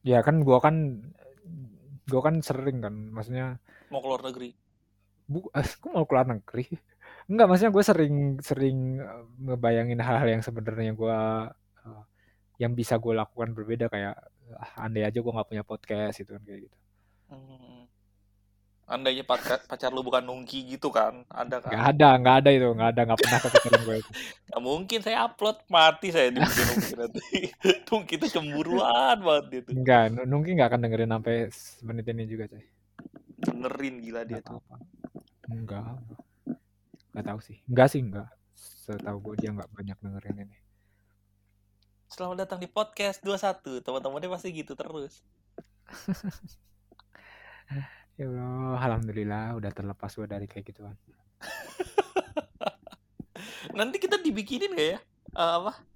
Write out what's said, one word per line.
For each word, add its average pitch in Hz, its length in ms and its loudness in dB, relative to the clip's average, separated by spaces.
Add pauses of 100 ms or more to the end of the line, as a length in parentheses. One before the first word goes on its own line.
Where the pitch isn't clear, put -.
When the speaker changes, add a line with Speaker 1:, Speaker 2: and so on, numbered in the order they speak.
Speaker 1:
Ya 123 220 6
kan 156 180 4
gua 131 220 6
kan, 151 400 2 (1040)
gua 131 160 2
kan 160 180 4
sering 131 400 -2
kan, 104 140 -6 (160)
maksudnya 123 480 -6 (320)
Speaker 2:
Mau 139 80 -6
keluar 131 240 -4
negeri? 127 320 -10 (720)
Speaker 1:
Bu-, 165 240 -6
eh, - 160 -2
kok - 240 -10
mau 185 160 0
keluar 131 220 4
negeri? - 340 -6 (640)
Enggak, 220 200 8
maksudnya 185 280 6
gue 196 100 6
sering, 160 300 4 (260)
sering, 135 380 0 (200)
eh, 120 240 -12 (180)
ngebayangin 120 580 0
hal-hal 120 320 2
yang 113 120 0
sebenarnya 110 520 -4
gua, 110 560 -2 (320)
eh, 110 200 -20 (540)
yang 120 160 0
bisa 120 240 0
gua 113 300 0
lakukan 117 240 -6
berbeda, 113 400 -4
kayak, 101 240 -6 (400)
ah, - 320 -12
andai 110 180 -2
aja 107 140 -2
gua 113 240 -2
nggak - 80 -8
punya 107 160 -6
podcast 107 560 -6
gitu 101 160 -16
kan, 104 40 -18
kayak 101 280 -20
gitu. - 60 -20 (520)
Speaker 2:
Hmm. 127 600 -20 (1000)
Andainya 131 320 -2
pacar, 127 400 -2
pacar - 260 -6
lu 131 140 -4
bukan 127 180 2
Nungki 127 460 -10
gitu 131 240 -6
kan, 113 380 0
ada 123 340 -6
kan? 123 80 -8
Speaker 1:
Nggak 110 240 2
ada, 147 220 10
nggak 127 200 8
ada 139 140 8
itu, 127 200 6
nggak 113 200 2
ada, 117 160 0
nggak 113 160 2
pernah 117 180 4
kepikiran 117 400 6
gue 110 160 -2
itu. 110 140 -8 (200)
Speaker 2:
<laughs> - 200 -20
Nggak 120 100 -6
mungkin 165 380 -4
saya 220 240 -2
upload, 214 340 -2 (100)
mati 160 440 6
saya 151 180 6
dibikin 123 380 2
Nungki 180 300 0
nanti. 120 300 -8 (320)
<laughs> - 280 2
Nungki 214 300 -2
itu 311 120 -2
cemburuan 233 880 2
banget 156 300 2
dia 127 160 -8
tuh. 131 140 -10
Speaker 1:
Nggak, 123 340 8
Nu-, 123 160 -4
Nungki 147 260 0
nggak 143 160 6
akan 120 140 2
dengerin 113 260 0
sampai 113 260 -2 (140)
semenit 113 600 -12
ini 113 180 -6
juga, 110 200 -10
coy. 104 160 -18 (760)
Speaker 2:
Dengerin, 131 640 -4
gila 113 220 -10
dia 117 120 -8
Speaker 1:
Nggak 113 100 -10
Speaker 2:
tuh. 117 140 -14
Speaker 1:
apa-apa. - 180 -20 (720)
Nggak. 113 480 -10 (1160)
Nggak 104 140 -12
tahu 107 160 -10
sih. - 240 -20
Nggak 127 240 6
sih, 143 140 0
nggak. 101 260 -8 (280)
Setahu 101 680 -12
gue 107 160 -12
dia 107 120 -4
nggak 101 200 -10
banyak 101 260 -12
dengerin 98 460 -12
ini. - 140 -20 (1500)
Speaker 2:
Selamat 180 320 -8
datang 185 160 -8
di 180 80 -10
podcast 208 560 -4
dua 196 160 -2
satu. 180 400 -4
Teman-temannya 135 480 -6
pasti 180 240 -8
gitu 151 240 -12
terus. 147 480 -14 (640)
Speaker 1:
<laughs> - 720 -10 (1600)
Ya 135 80 -8
Allah, 127 480 -6
alhamdulillah 110 800 -4
udah 104 160 -8
terlepas 101 400 -10
gue 107 160 -12
dari 101 160 -10
kayak 101 220 -14
gituan. 104 260 -20 (480)
Speaker 2:
<laughs> - 2250 -8
Nanti 226 240 -2
kita 392 240 0
dibikinin 285 480 -4
nggak 160 180 0
ya? 185 120 -2 (340)
Eh, 170 240 0
apa? 190 160 -4 (240)